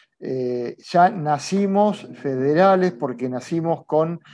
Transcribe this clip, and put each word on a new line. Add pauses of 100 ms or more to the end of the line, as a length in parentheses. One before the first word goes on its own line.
(180)
eh,
ya
nacimos
federales
porque
nacimos
con, (160)